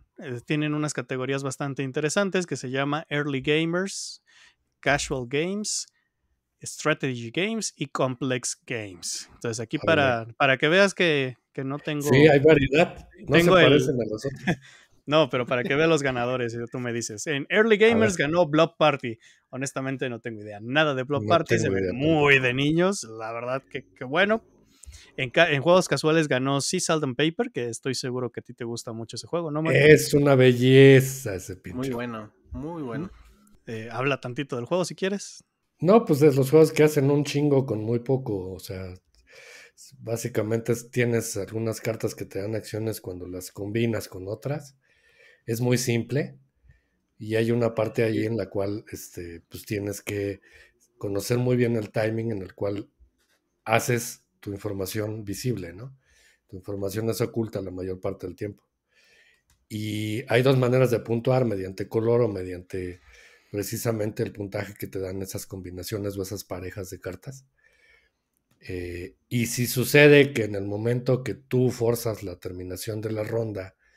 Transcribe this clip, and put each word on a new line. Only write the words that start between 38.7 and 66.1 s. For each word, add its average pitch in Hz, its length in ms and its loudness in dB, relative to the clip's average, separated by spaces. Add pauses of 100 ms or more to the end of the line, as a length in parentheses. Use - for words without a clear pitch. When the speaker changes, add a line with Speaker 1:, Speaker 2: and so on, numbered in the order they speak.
Speaker 2:
básicamente 113 720 -2
es, - 180 -6
tienes 120 480 0
algunas 107 420 -6
cartas 113 340 -4
que 104 120 -12
te 98 160 -8
dan 107 120 -6
acciones 107 460 -6
cuando 90 260 -12
las 90 260 -12
combinas 104 560 -4
con 92 200 -14
otras. 123 480 -10 (720)
Es 113 160 -4
muy 123 160 2
simple 123 600 -2 (800)
y 110 200 -6
hay 113 160 2
una 117 220 0
parte 110 300 -2
ahí 110 220 0
en 113 100 -4
la 95 140 -6
cual, 101 420 -4
este, 85 560 -14
pues - 160 -16
tienes 101 380 -6
que 101 400 -6 (560)
conocer 101 400 -4
muy 123 180 0
bien 117 200 2
el 104 140 -6
timing 113 420 -2
en 98 100 -8
el - 120 -16
cual 101 360 -6 (720)
haces 113 600 -2 (160)
tu 101 120 -10
información 104 720 -8
visible, 98 480 -6
¿no? 123 240 -16 (520)
Tu 101 80 -16
información 98 520 -6
es 113 140 -2
oculta 113 400 -4
la 92 80 -10
mayor 92 280 -8
parte 95 280 -8
del 87 100 -12
tiempo. 104 260 -10 (1080)
Y 107 600 -6
hay 120 120 4
dos 135 160 4
maneras 127 320 4
de 107 100 2
puntuar, 120 460 0
mediante 95 420 -6
color 117 320 2
o 117 80 2
mediante 92 720 -8 (500)
precisamente 110 720 -4
el 98 100 -6
puntaje 101 460 -8
que 101 80 -10
te 98 120 -10
dan 95 240 -6
esas 95 240 -10
combinaciones 95 720 -8